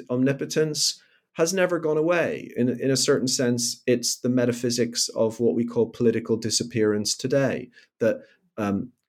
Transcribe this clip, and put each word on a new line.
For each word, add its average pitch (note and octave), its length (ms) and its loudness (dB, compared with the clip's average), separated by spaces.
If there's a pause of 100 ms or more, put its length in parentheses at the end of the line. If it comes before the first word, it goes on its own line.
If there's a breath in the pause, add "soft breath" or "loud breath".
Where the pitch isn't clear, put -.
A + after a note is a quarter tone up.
omnipotence C#3+ 920 -2 (320 soft breath)
has E3+ 200 0
never F3 260 2
gone D#3 180 0
away. D#3 580 0
In, A#2+ 140 2
in A#2+ 220 0
a C3+ 40 4
certain C3 320 2
sense, B2 580 0
it's B2 300 0
the - 140 -2
metaphysics A#2+ 800 0
of A2+ 320 0
what A#2 140 4
we A#2 100 0
call A#2 220 0
political - 500 0
disappearance G#2+ 760 0
today, C3 560 -2 (280 soft breath)
that, A2 220 2 (360 loud breath)
um, G2+ 340 -2 (180)